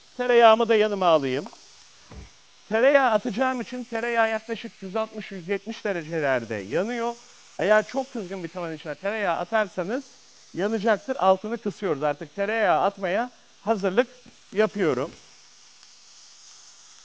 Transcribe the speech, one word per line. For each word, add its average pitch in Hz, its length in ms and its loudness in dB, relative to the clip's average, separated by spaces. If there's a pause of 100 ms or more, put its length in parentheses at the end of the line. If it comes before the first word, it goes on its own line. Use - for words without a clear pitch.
(180)
Tereyağımı 233 520 6
da 226 60 4
yanıma 208 300 0
alayım. 147 400 2 (1200)
Tereyağı 262 420 4
atacağım 247 500 0
için 247 220 -10
tereyağı 226 460 0
yaklaşık 220 420 -6 (100)
yüz 190 140 -12
altmış, 220 360 -6
yüz 180 160 -12
yetmiş 208 380 -6
derecelerde 151 680 -2
yanıyor. 214 600 -4 (440)
Eğer 208 280 2
çok 247 260 -6
kızgın 190 300 -8
bir 165 60 -8
tavanın 170 260 -8
içine 151 200 -10
tereyağı 196 420 -2
atarsanız 202 680 -4 (500)
yanacaktır. 214 640 -2
Altını 190 420 2
kısıyoruz. 170 460 -4
Artık 147 320 -4
tereyağı 196 480 2
atmaya 196 480 -2 (300)
hazırlık 202 460 0 (460)
yapıyorum. 175 580 0 (1900)